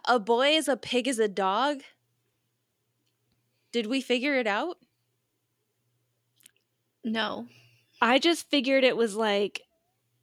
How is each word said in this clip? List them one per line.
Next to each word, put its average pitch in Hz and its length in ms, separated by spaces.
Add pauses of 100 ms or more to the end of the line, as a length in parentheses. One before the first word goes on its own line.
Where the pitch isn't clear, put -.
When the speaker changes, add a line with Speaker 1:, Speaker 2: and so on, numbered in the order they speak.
Speaker 1:
a 247 100
boy 233 300
is 311 180
a 269 80
pig 247 320
is 247 120
a 214 100
dog. 208 540 (1900)
Did 233 160
we 262 140
figure 254 340
it 247 100
out? 220 300 (2250)
Speaker 2:
No. 220 440 (540)
Speaker 3:
I 247 180
just 330 300
figured 269 340
it 240 140
was, 220 180
like, 208 460 (600)